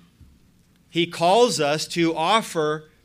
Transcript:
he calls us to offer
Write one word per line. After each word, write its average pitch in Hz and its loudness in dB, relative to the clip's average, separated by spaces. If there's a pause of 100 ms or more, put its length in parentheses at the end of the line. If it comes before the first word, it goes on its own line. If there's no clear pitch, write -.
(880)
he 170 -2
calls 175 2
us 151 -2
to 165 -2
offer 160 -2 (200)